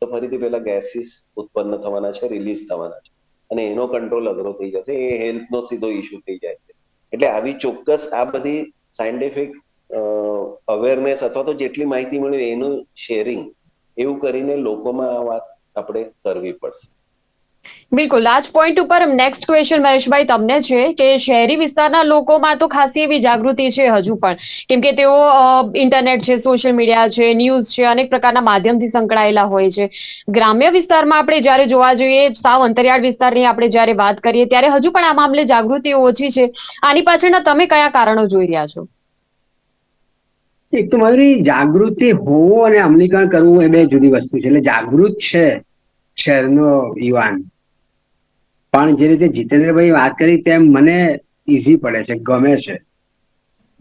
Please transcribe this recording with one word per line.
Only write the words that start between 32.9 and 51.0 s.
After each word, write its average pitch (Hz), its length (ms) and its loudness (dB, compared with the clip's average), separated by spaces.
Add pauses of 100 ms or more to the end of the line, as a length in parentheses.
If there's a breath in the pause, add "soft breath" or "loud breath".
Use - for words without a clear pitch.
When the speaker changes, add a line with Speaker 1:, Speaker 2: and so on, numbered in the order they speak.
Speaker 2:
વિસ્તારની 247 440 0
આપણે 233 220 0
જ્યારે 226 260 2
વાત 202 240 0
કરીએ, 233 280 0
ત્યારે 247 220 2
હજુ 277 240 2
પણ 349 120 0
આ 320 100 2
મામલે 285 300 2
જાગૃતિ 254 500 0
ઓછી 262 360 2
છે. 247 240 0 (300 loud breath)
આની 285 180 4
પાછળના 349 380 2
તમે 302 260 2
કયા 294 240 4
કારણો 220 360 2
જોઈ 190 200 0
રહ્યા 165 200 -2
છો? 165 220 -14 (1900)
Speaker 3:
એક 214 180 -2
તો 247 60 2
મારી 247 440 4
જાગૃતિ 202 680 2
હોવું 170 540 4
અને 214 140 4
અમલીકરણ 185 500 4
કરવું 175 340 6
એ 160 40 4
બે 165 180 4
જુદી 135 260 4
વસ્તુ 123 280 -2
છે. 120 80 -4
એટલે 143 120 4
જાગૃત 131 560 0
છે 151 460 0 (540)
શહેરનો 139 800 0
યુવાન, 113 460 -2 (1300)
પણ 147 220 4
જે 139 120 2
રીતે 160 200 4
જીતેન્દ્રભાઈ 156 600 2
વાત 139 300 2
કરી 160 220 2
તેમ 165 200 2
મને 160 580 4 (300)